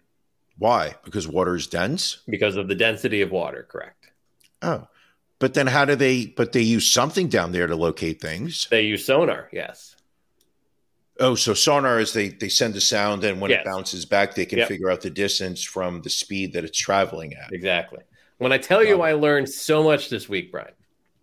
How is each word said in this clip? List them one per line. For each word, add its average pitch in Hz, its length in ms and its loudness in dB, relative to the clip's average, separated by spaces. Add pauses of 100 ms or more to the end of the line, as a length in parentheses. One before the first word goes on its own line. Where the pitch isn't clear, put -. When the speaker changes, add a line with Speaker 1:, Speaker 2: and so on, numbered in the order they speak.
(580)
Speaker 1:
Why? 98 380 0 (100)
Because 87 220 -6
water 87 280 0
is 80 120 -6
dense? 101 600 -4
Speaker 2:
Because 104 280 0
of 98 120 -4
the 101 60 -2
density 107 480 0
of 92 80 0
water, 78 400 -6
correct. - 420 -16 (520)
Speaker 1:
Oh. 147 240 -4 (500)
But 131 160 2
then 139 140 2
how 139 180 4
do 143 100 4
they, 131 300 2
but - 280 -2
they 123 80 4
use 113 300 4
something 156 360 2
down 90 240 2
there 87 160 0
to 82 80 0
locate 82 440 -2
things? 92 520 -6
Speaker 2:
They 113 100 4
use 107 240 -2
sonar, 131 460 0
yes. - 440 -12 (1200)
Speaker 1:
Oh, 131 160 4
so 107 180 2
sonar 131 460 4
is 110 140 0
they, 101 160 0
they 98 200 -10
send 117 240 2
the 98 80 -4
sound, 104 420 0
and 98 160 0
when 98 120 0
it 98 120 2
Speaker 2:
Yes. - 20 -8
Speaker 1:
bounces 95 400 -6
back, 101 280 2
they 90 140 -2
can - 100 -2
Speaker 2:
Yep. 117 100 2
Speaker 1:
figure 95 220 -4
out 90 120 0
the 95 100 -8
distance 95 520 -4
from 87 380 -6
the - 80 -12
speed 95 440 -6
that 85 100 -4
it's - 160 -6
traveling 82 560 -2
at. - 180 -16
Speaker 2:
Exactly. 87 480 -4 (380)
When 127 120 0
I 135 60 2
tell 190 260 4
you, 214 120 6
Speaker 1:
Um, 175 60 2
Speaker 2:
I 160 120 2
learned 147 360 2
so 151 340 0
much 151 260 2
this 110 180 -6
week, 92 240 -4
Brian. - 220 -12 (500)